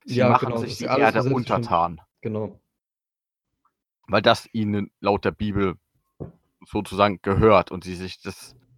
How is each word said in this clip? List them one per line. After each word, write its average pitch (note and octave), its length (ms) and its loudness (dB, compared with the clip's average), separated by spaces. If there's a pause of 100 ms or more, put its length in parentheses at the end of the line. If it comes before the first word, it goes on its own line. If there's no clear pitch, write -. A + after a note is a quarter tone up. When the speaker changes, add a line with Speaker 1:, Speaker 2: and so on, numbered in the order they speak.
Speaker 1:
Sie B2 180 -2
Speaker 2:
Ja, - 20 4
Speaker 1:
machen B2 300 2
Speaker 2:
genau, - 20 -6
Speaker 1:
sich A2+ 200 -6
Speaker 2:
dass - 20 -14
sie A#2+ 100 -8
Speaker 1:
die - 0 -
Speaker 2:
alles B2 240 2
Speaker 1:
Erde B2 100 0
Speaker 2:
für - 0 -
selbstverständlich B2+ 100 -2
Speaker 1:
untertan. G#2 680 -2 (220)
Speaker 2:
Genau. G#2+ 380 -10 (1500)
Speaker 1:
Weil G#2 140 2
das A2+ 300 2
ihnen G#2 380 -2 (100)
laut G2+ 240 0
der G2+ 60 0
Bibel G2 460 -2 (880)
sozusagen G2+ 580 0
gehört G2 480 4
und F2+ 140 -10
sie F2+ 120 -10
sich F2+ 260 -12
das - 320 -16 (240)